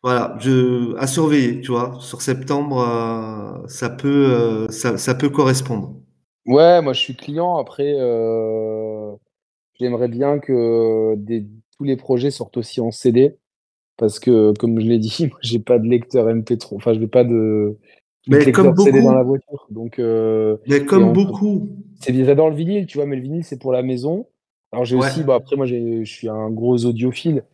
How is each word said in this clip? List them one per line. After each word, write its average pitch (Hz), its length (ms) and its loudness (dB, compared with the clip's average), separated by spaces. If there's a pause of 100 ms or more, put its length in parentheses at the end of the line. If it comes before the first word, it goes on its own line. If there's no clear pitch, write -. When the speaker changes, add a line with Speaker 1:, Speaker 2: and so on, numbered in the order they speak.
Speaker 1:
Voilà, 127 360 0
je, 123 600 0
à 139 80 -2
surveiller, 135 540 0
tu 131 100 -8
vois, 127 280 -4
sur - 220 -14
septembre, 135 560 -4
euh, 110 880 -4
ça - 220 -8
peut, 139 380 2
euh, 113 420 0
ça, 117 300 -4
ça 131 160 -4
peut 139 140 0
correspondre. 131 680 -2 (500)
Speaker 2:
Ouais, 165 380 6
moi, 135 100 -2
je 127 60 -2
suis 131 160 -4
client. 165 420 -4
Après, 143 400 -4
euh, 110 1120 -4 (680)
j'aimerais 123 280 -2
bien 135 300 -2
que 117 760 0
des, 104 320 -8 (280)
tous 139 100 -10
les 135 120 -2
projets 131 320 -2
sortent - 260 -10
aussi 120 260 -6
en 117 100 -2
C 120 200 0
D, 131 240 4 (600)
parce 107 220 0
que, 107 400 4
comme 117 200 0
je 110 60 0
l'ai 117 140 2
dit, 110 260 -2
<laughs> - 20 -2
moi, - 140 -8
j'ai 117 160 -4
pas 113 220 2
de 110 80 -2
lecteur 117 420 0
M 113 140 -2
P 110 160 -2
trois, - 180 -14
enfin, 117 160 -2
je 110 60 -2
vais 110 80 -2
pas 123 160 4
de 107 520 0 (520)
truc 143 180 6
Speaker 1:
Mais 135 60 6
comme 190 160 6
Speaker 2:
lecteur 170 100 4
C 196 140 6
D 135 100 6
dans - 60 6
Speaker 1:
beaucoup. 131 80 6
Speaker 2:
la 127 80 4
voiture, 139 480 -4
donc, 113 260 -12
euh, 110 600 0 (100)
Speaker 1:
Mais 143 100 4
Speaker 2:
et 143 80 0
Speaker 1:
comme 190 200 6
Speaker 2:
on 170 80 4
peut, 196 100 4
Speaker 1:
beaucoup. 196 460 -2 (300)
Speaker 2:
c'est, 127 140 -4
j'adore 139 380 4
le 147 40 -6
vinyle, 180 300 -2
tu 147 140 -10
vois, 143 80 -2
mais 139 80 -6
le 127 80 -8
vinyle, 160 200 -8
c'est 139 160 -14
pour 131 140 -4
la 127 80 0
maison. 131 460 -4 (440)
Alors, 120 140 -4
j'ai 120 100 -2
Speaker 1:
Ouais. 131 120 2
Speaker 2:
aussi, 151 160 -4
bah, 135 100 2
après, 127 220 -2
moi, 139 100 -2
j'ai, 117 400 -4
je - 80 -16
suis 113 160 -10
un 110 220 -6
gros 120 340 0
audiophile 123 580 -2 (100)